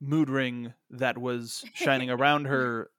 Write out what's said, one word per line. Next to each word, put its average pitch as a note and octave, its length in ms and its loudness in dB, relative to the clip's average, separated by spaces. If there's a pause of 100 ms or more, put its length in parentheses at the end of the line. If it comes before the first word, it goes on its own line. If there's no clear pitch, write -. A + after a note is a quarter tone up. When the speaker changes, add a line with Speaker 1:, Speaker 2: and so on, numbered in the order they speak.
Speaker 1:
mood C#3+ 300 2
ring B2 420 -2 (180)
that B2 280 -2
was A#2+ 460 -6 (100)
shining C3+ 360 0
Speaker 2:
<laughs> - 0 -
Speaker 1:
around C#3+ 340 4
her B2+ 440 -2 (100)